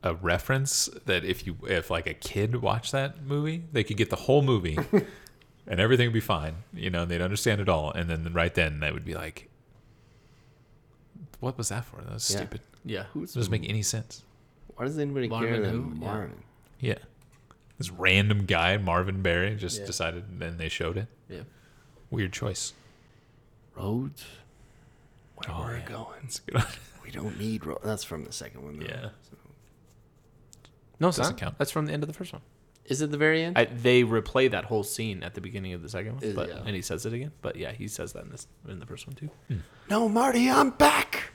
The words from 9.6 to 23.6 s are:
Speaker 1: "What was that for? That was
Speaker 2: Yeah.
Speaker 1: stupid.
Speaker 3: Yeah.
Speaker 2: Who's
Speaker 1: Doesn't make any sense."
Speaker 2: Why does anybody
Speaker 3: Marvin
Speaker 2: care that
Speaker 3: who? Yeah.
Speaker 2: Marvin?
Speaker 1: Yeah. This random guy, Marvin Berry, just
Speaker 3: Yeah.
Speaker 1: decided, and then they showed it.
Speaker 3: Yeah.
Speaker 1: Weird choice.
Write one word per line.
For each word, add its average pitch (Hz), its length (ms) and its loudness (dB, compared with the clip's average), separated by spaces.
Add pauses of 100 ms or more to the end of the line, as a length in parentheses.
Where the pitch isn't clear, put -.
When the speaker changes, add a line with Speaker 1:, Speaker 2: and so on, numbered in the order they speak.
Speaker 1:
"What 123 160 -2
was 120 140 -4
that 113 160 -4
for? - 160 -18
That - 120 -10
was 110 180 -4
Speaker 2:
Yeah. 101 60 0
Speaker 1:
stupid. - 240 -6 (220)
Speaker 3:
Yeah. 101 200 -6 (100)
Speaker 2:
Who's 165 220 -8
Speaker 1:
Doesn't 110 160 0
make 110 180 -2
any 104 140 -2
sense." - 400 -4 (520)
Speaker 2:
Why 120 100 -4
does 151 120 -4
anybody 139 300 0
Speaker 3:
Marvin 113 260 0
Speaker 2:
care 110 80 2
that 98 80 0
Speaker 3:
who? 107 240 -2
Yeah. 78 140 -8
Speaker 2:
Marvin? 101 360 -6 (360)
Speaker 1:
Yeah. - 180 -2 (800)
This 90 140 -6
random 98 560 6
guy, 90 300 4
Marvin 95 440 2
Berry, 92 340 2
just 104 260 -6
Speaker 3:
Yeah. 98 40 -8
Speaker 1:
decided, 87 440 -4
and 90 120 -12
then 85 160 -6
they 82 100 -4
showed 85 300 -2
it. 107 120 -4 (200)
Speaker 3:
Yeah. 90 120 -12 (680)
Speaker 1:
Weird 101 240 -2
choice. - 400 -6 (1000)